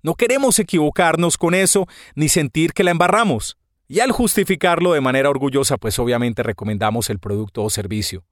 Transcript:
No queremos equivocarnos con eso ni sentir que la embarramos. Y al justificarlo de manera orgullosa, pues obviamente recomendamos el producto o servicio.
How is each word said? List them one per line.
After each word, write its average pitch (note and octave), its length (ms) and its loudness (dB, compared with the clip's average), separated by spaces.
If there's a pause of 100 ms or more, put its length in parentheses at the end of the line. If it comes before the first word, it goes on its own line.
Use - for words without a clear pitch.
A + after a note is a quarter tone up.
No E3 100 -2
queremos B3+ 440 2
equivocarnos E3 760 0
con E3+ 160 0
eso F#3+ 340 2 (260)
ni D#3 140 0
sentir D#3 460 0
que G3+ 100 0
la F3+ 80 4
embarramos. F3 640 0 (320)
Y E3 140 0
al B3+ 100 2
justificarlo F3+ 800 0
de D#3 80 2
manera C3+ 300 2
orgullosa, C#3 480 0
pues A2 200 -4
obviamente A#2+ 460 -2
recomendamos G#2+ 680 -4
el G2+ 100 -4
producto G#2+ 440 -6
o G#2+ 60 -4
servicio. G2+ 640 -6